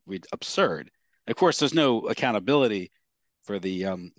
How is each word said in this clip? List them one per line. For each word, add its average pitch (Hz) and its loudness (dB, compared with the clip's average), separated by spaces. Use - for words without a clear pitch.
re-, 95 -8
absurd. 87 -2
Of 117 -4
course, 170 4
there's 147 0
no 135 2
accountability 113 0
for 101 -6
the, 92 -4
um, 90 -6